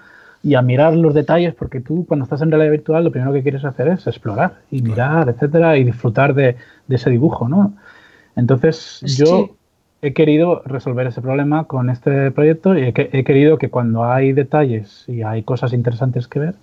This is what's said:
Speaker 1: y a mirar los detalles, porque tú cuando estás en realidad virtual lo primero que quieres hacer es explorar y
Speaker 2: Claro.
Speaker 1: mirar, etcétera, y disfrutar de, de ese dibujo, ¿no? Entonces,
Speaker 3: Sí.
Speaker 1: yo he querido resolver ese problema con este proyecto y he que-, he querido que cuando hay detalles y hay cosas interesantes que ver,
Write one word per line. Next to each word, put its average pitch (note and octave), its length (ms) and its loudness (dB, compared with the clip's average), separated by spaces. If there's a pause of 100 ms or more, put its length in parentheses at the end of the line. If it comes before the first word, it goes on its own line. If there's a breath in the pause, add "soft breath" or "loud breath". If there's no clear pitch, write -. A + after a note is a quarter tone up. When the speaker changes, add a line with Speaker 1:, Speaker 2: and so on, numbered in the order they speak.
(420 loud breath)
Speaker 1:
y - 120 2
a B2+ 80 4
mirar C#3 320 2
los D#3+ 180 4
detalles, D#3+ 400 0
porque - 280 -10
tú D#3+ 260 -6
cuando C#3+ 180 -2
estás C3+ 160 -6
en D#3+ 100 0
realidad D#3 200 2
virtual D#3 340 0
lo E3 60 0
primero C3+ 240 -4
que C#3 80 -2
quieres C3+ 240 -4
hacer C3 220 -4
es F#3 180 -2
explorar A#2+ 540 -6 (100)
y C3+ 100 -6
Speaker 2:
Claro. A2 140 -2
Speaker 1:
mirar, C#3 340 0
etcétera, D3+ 480 2
y C3+ 80 2
disfrutar B2+ 480 0
de, B2+ 240 2 (300 loud breath)
de B2+ 100 -2
ese C3+ 140 0
dibujo, A#2+ 380 0
¿no? G3+ 260 2 (600 soft breath)
Entonces, C3 720 0
Speaker 3:
Sí. C#3 200 0
Speaker 1:
yo F#3 260 2 (500)
he C3+ 140 -4
querido D#3+ 500 2
resolver B2+ 440 -4
ese B2 120 -8
problema C#3+ 440 -2
con B2+ 260 -4
este C#3 400 0
proyecto D#3+ 480 2
y C3 60 0
he A#2+ 100 0
que-, C#3 180 -2
he C3 120 0
querido D3 340 4
que B2+ 100 -2
cuando A#2 420 -2
hay C3+ 220 2
detalles C3 760 -2
y A#2+ 140 -8
hay A2 200 -4
cosas B2 320 -4
interesantes A#2+ 540 -4
que - 100 -8
ver, D#3+ 240 -4